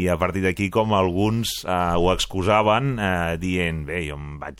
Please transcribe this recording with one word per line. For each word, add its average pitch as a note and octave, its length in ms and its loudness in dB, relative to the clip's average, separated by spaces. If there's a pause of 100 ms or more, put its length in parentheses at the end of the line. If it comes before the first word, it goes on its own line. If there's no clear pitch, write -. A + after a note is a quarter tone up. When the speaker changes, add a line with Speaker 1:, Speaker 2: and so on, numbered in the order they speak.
Speaker 1:
Sí. F2+ 60 2
Speaker 2:
a F2 100 2
partir F2+ 240 0
d'aquí F#2+ 280 0
com A2 240 2
alguns, G2+ 720 0
eh, F2 300 0
ho F2 160 4
excusaven, G#2+ 880 2
eh, F2 380 0
dient, E2+ 480 -2
"Bé, E2 220 -4
jo D2 80 -8
em D2 220 -10
vaig C#2+ 220 -12